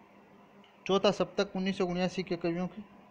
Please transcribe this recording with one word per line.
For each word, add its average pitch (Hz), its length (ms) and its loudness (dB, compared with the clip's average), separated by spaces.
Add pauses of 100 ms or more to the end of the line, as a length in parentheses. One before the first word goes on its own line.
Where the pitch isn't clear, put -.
(840)
चौथा 196 260 4
सप्तक 190 440 -2
उन्नीस 190 220 -2
सौ 185 80 2
उन्यासी 180 380 -2
के 175 120 -2
कवियों 175 320 -2
की 208 180 -10 (260)